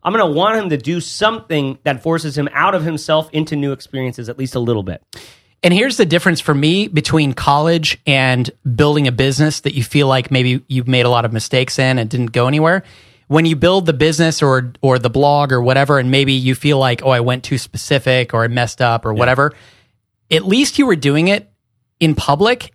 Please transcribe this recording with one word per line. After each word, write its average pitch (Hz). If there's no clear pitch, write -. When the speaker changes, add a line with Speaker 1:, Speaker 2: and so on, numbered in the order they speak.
Speaker 1:
I'm 180
gonna 214
want 196
him 196
to 156
do 160
something 165
that 135
forces 160
him 143
out 185
of 175
himself 156
into 156
new 143
experiences, 127
at 123
least 131
a 127
little 117
bit. 92
Speaker 2:
And 175
here's 226
the 233
difference 165
for 175
me 165
between 151
college 156
and 131
building 147
a 123
business 135
that 147
you 131
feel 143
like 131
maybe 127
you've 127
made 123
a -
lot 120
of 113
mistakes 127
in 131
and 113
didn't 120
go 120
anywhere. 160
When 160
you 160
build 175
the 165
business 156
or, 131
or 131
the 120
blog 143
or 123
whatever, 139
and 127
maybe 135
you 131
feel 147
like, 127
"Oh, 135
I 123
went 123
too 135
specific 127
or 113
I 117
messed 120
up 117
or 110
Speaker 1:
Yeah. 107
Speaker 2:
whatever," 131
at 160
least 247
you 277
were 196
doing 143
it 202
in 160
public 202